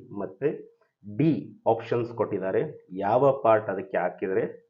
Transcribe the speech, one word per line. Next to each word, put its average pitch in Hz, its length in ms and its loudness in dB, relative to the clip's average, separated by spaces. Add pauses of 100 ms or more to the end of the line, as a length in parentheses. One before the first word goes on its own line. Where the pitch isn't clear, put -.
(220)
ಮತ್ತೆ 95 280 -4 (560)
ಡಿ 113 260 2 (420)
ಆಪ್ಷನ್ಸ್ 117 460 -2
ಕೊಟ್ಟಿದ್ದಾರೆ. 98 420 0 (440)
ಯಾವ 127 260 4 (160)
ಪಾರ್ಟ್ 107 260 4
ಅದಕ್ಕೆ 95 320 -4
ಹಾಕಿದ್ರೆ 98 400 -2 (240)